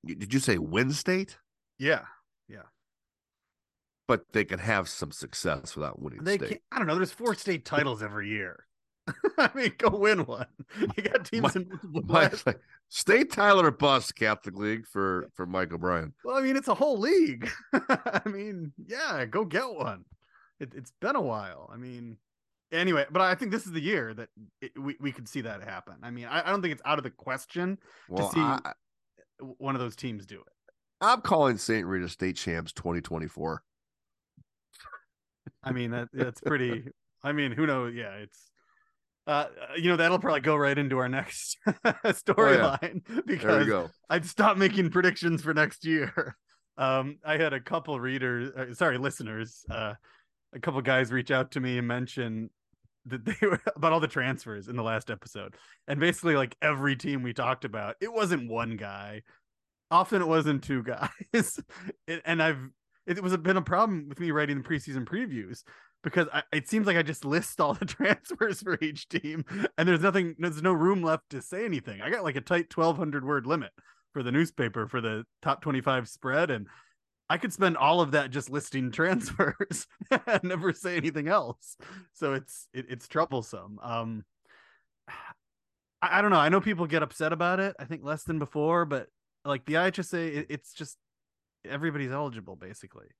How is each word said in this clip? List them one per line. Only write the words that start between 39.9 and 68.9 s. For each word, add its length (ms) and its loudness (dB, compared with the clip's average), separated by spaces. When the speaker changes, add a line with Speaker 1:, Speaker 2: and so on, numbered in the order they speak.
Speaker 2:
know, 60 4
that'll 220 6
probably 220 2
go 160 4
right 200 4
into 220 0
our 100 2
next 540 -6
<laughs> 40 0
storyline 560 0
Speaker 1:
Oh, 140 8
yeah. 360 4
There 80 -6
we 100 -2
Speaker 2:
because 400 4
Speaker 1:
go. 240 0
Speaker 2:
I'd 180 0
stop 300 4
making 340 4
predictions 520 2
for 120 0
next 300 0
year. 560 -2
<laughs> 60 -20
Um, 440 0
I 140 0
had 160 2
a 60 -2
couple 380 -4
readers, 580 -2
uh, 160 -8
sorry, 260 2
listeners, 720 -6
uh, 260 -6
a 60 -14
couple 200 -4
guys 300 2
reach 220 -2
out 180 2
to 100 -4
me 160 -2
and 120 -2
mention 600 -4
that 180 -8
they 180 -2
<laughs> 0 -
were 180 4
about 180 4
all 60 6
the 80 0
transfers 640 -4
in 80 -8
the 80 -2
last 260 -2
episode. 460 -12
And 100 -2
basically, 380 2
like, 260 0
every 320 2
team 300 -4
we 80 -4
talked 320 -2
about, 360 -6
it 120 -6
wasn't 360 0
one 280 -4
guy. 460 -10
Often 320 4
it 60 0
wasn't 340 4
two 200 -2
<laughs> 20 -6
guys. 720 -2
It, 180 -6
and 160 2
I've, 200 4
it 160 -2
was 80 0
a, 60 2
been 180 2
a 60 2
problem 460 2
with 120 -10
me 100 0
writing 320 0
the 60 -12
preseason 360 -4
previews 600 -6
because 280 2
I, 200 0
it 160 -2
seems 180 2
like 100 4
I 60 4
just 220 -4
list 360 0
all 140 4
the 120 -6
<laughs> 0 -
transfers 760 -2
for 180 -2
each 280 -6